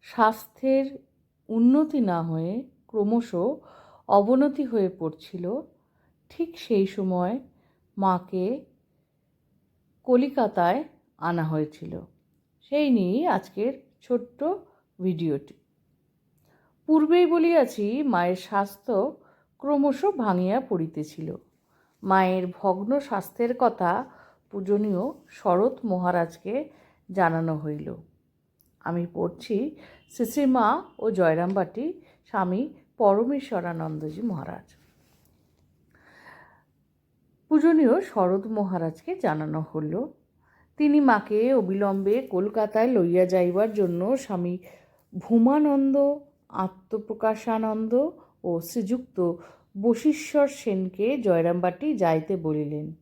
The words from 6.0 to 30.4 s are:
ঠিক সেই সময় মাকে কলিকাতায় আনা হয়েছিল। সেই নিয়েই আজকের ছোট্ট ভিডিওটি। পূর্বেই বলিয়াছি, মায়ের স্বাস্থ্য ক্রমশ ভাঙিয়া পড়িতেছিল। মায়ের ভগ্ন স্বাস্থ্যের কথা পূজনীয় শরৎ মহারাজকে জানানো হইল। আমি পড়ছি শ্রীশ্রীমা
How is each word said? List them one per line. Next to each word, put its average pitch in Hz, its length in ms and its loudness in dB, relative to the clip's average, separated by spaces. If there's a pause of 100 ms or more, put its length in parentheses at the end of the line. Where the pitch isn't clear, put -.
ঠিক - 300 -8
সেই 196 280 2
সময় 185 520 -2 (580)
মাকে 190 680 -2 (1400)
কলিকাতায় 247 800 2 (340)
আনা 165 260 -2
হয়েছিল। 156 560 -6 (640)
সেই 294 280 0
নিয়েই 226 380 2
আজকের 214 460 -4 (280)
ছোট্ট 240 420 -6 (580)
ভিডিওটি। 160 520 -4 (1300)
পূর্বেই 311 400 6
বলিয়াছি, 302 760 2
মায়ের 180 320 2
স্বাস্থ্য 202 800 -4 (420)
ক্রমশ 285 480 0
ভাঙিয়া 214 560 0
পড়িতেছিল। 165 720 -6 (680)
মায়ের 185 440 2 (140)
ভগ্ন 202 380 -2
স্বাস্থ্যের 240 600 -4
কথা 220 460 0 (460)
পূজনীয় 202 600 -2 (180)
শরৎ 208 560 0
মহারাজকে 180 840 -2 (420)
জানানো 165 460 0
হইল। 151 380 -8 (840)
আমি 170 340 -4
পড়ছি 208 640 -4 (340)
শ্রীশ্রীমা 254 720 0 (160)